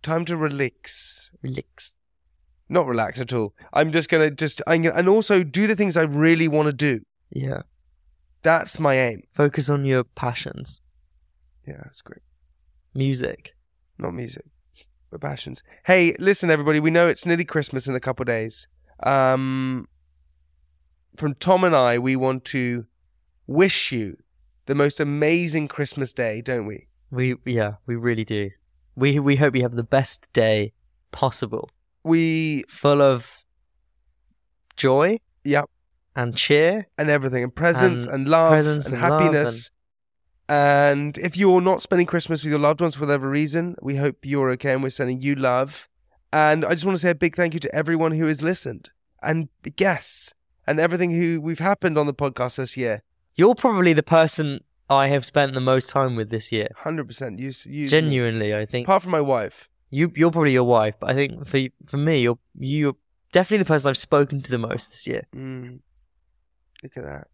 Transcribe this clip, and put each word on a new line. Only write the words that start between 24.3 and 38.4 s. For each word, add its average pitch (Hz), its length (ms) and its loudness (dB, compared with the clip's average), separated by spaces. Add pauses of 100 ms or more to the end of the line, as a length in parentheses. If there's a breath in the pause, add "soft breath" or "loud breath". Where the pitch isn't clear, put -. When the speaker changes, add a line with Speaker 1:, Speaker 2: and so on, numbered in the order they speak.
Speaker 1:
the 143 80 -2
most 143 260 0
amazing 151 680 0
Christmas 135 440 -6
day, 113 280 -4
don't 117 260 -6
we? 107 200 -14 (240)
Speaker 2:
We, 127 240 -2 (100)
yeah, 110 300 -2 (120)
we 120 100 -4
really 117 280 -2
do. 104 260 -4 (440)
We, 139 240 0
we 139 180 2
hope 135 200 2
you 123 60 0
have 120 120 -2
the 120 80 -4
best - 500 -2
day 107 400 2 (380)
possible. - 580 -4 (340)
Speaker 1:
We 160 640 0
Speaker 2:
Full 143 340 2
of 131 420 0 (1300)
joy. 151 420 2 (260)
Speaker 1:
Yep. 143 240 0 (480)
Speaker 2:
And 120 200 -4
cheer. 165 500 2 (100)
Speaker 1:
And 151 140 -2
everything. 131 320 0
And 123 120 -6
presents 127 520 2
Speaker 2:
And 139 80 -6
Speaker 1:
and 135 140 -2
love 165 240 6